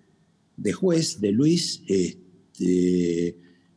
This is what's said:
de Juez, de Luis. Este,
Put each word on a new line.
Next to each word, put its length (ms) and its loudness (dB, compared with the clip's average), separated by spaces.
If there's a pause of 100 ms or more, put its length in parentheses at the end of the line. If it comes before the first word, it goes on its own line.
(560)
de 180 -4
Juez, 480 -2
de 100 2
Luis. 560 0
Este, 1500 -2 (400)